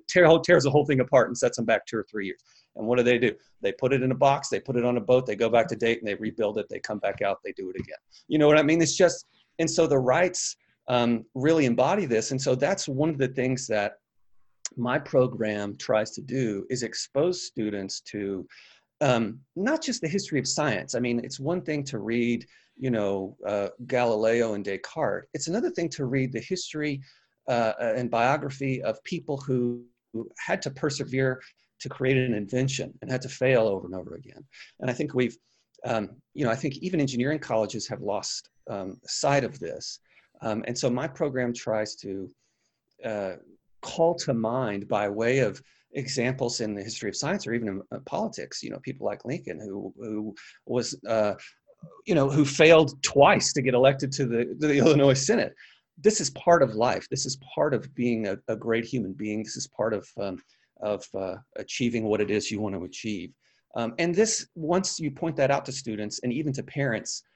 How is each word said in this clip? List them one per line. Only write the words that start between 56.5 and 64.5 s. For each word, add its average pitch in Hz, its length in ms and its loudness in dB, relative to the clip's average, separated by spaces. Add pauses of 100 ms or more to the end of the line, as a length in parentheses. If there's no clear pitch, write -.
of 110 120 2
life. 110 340 0
This 135 160 -4
is 131 120 -6 (180)
part 151 180 2
of - 220 -2
being 117 320 0
a, 95 100 -2 (120)
a 110 80 -2
great 117 280 -2
human 104 280 -4
being. 107 300 -6
This - 140 -10
is - 120 -10
part 110 260 -2
of, 98 140 -6 (120)
um, 95 220 -6 (380)
of, 104 240 -4 (120)
uh, 95 200 -6 (200)
achieving 117 480 -2
what 107 160 2
it 101 100 0
is 104 200 -2
you 104 100 -4
want 101 140 -4
to 90 100 -6
achieve. 92 480 -10 (440)
Um, 117 220 -4
and 170 160 0
this, 220 400 0